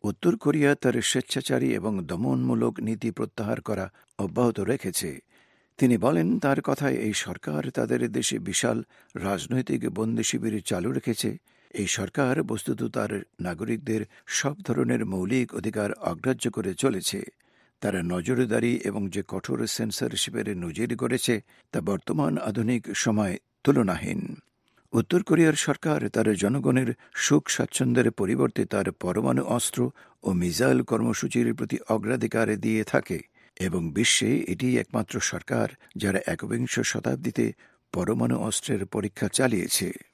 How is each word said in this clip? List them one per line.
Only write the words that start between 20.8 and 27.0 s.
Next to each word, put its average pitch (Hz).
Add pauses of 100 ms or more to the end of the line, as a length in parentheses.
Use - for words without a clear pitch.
গড়েছে 120 (300)
তা -
বর্তমান 143
আধুনিক 110
সময় 104 (280)
তুলনাহীন। 98 (560)
উত্তর 113
কোরিয়ার 160
সরকার 147
তার 107
জনগণের 123 (200)